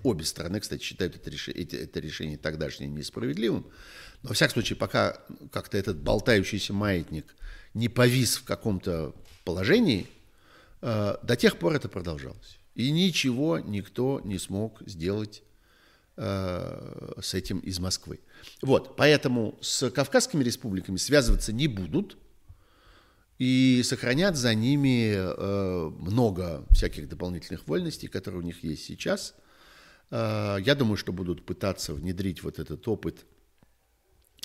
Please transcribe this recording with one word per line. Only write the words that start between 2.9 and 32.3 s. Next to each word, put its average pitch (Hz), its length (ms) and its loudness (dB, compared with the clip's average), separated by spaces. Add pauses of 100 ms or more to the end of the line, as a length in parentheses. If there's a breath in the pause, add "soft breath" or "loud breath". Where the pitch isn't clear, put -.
Но, 135 60 -12
во 113 40 -4
всяком 135 200 2
случае, 110 240 -2
пока 104 440 0 (300)
как-то - 260 -4
этот 95 200 -2
болтающийся 101 760 2
маятник 92 640 -2 (380 loud breath)
не 113 160 0
повис 123 480 4
в - 60 -10
каком-то 90 680 -2 (300)
положении, 110 640 4 (760 soft breath)
э, 104 400 0
до 120 140 2
тех - 220 4
пор 165 160 0
это - 160 -4
продолжалось. 78 720 -10 (160)
И 131 160 2
ничего 160 680 2
никто 120 640 -4
не 95 160 -4
смог 98 460 -6
сделать, 101 580 -4 (720 soft breath)
э, 90 1080 -6
с - 120 -6
этим 95 260 -2
из 92 200 -6
Москвы. 87 400 -4 (420 loud breath)
Вот, 135 340 4
поэтому 131 640 4
с - 280 -2
Кавказскими 147 540 2
республиками 95 540 -2
связываться 120 540 4
не 131 160 2
будут 104 500 -2 (1200 soft breath)
и 127 440 6
сохранят 135 540 2
за 120 160 4
ними, 123 600 4
э, 92 760 0
много 87 800 0
всяких 82 380 6
дополнительных 87 580 -8
вольностей, 160 400 -4
которые 92 340 -6
у 85 40 -6
них 85 180 -8
есть 78 220 -6
сейчас. 175 480 -4 (800 loud breath)
Э, 107 500 0
я 135 140 4
думаю, 110 220 2
что - 140 -6
будут 87 340 -4
пытаться 92 480 -4
внедрить 87 500 -4